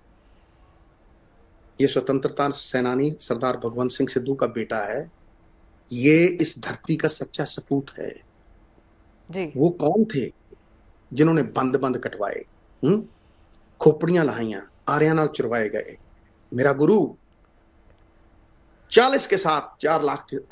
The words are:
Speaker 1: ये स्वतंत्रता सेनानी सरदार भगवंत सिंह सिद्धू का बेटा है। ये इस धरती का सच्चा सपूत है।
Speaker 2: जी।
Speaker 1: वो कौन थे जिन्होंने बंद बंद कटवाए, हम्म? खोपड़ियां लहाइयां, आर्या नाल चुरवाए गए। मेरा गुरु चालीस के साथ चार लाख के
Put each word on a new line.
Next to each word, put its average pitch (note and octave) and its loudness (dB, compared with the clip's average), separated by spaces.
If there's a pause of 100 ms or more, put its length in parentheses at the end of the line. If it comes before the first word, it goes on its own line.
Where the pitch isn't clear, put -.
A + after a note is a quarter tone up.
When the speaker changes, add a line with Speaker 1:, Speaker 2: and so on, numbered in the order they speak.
(1800)
Speaker 1:
ये C#3 6
स्वतंत्रता C#3 -2
सेनानी C3+ -2
सरदार B2 -4
भगवंत B2 -4
सिंह C3 -2
सिद्धू C3 -4
का C3+ 0
बेटा A2+ -6
है। A2+ -6 (800)
ये D3+ 4
इस E3+ -2
धरती A#2+ -6
का D#3 0
सच्चा - -6
सपूत - -4 (120)
है। - -12 (1080)
Speaker 2:
जी। E3 -6
Speaker 1:
वो D3+ 4
कौन F3 2
थे C#3+ -2 (800)
जिन्होंने D#3 4
बंद B2+ 0
बंद B2+ -2
कटवाए, - -6 (400)
हम्म? G3+ 2 (760)
खोपड़ियां E3 4
लहाइयां, A2 -4 (280)
आर्या D3+ 4
नाल D#3+ 2
चुरवाए A#2 -2
गए। - -8 (580)
मेरा C3+ 4
गुरु D#3 2 (1800)
चालीस C4+ 4
के G3 0
साथ D#3 -2
चार D#3 2
लाख C#3+ -4
के C3 -8 (160)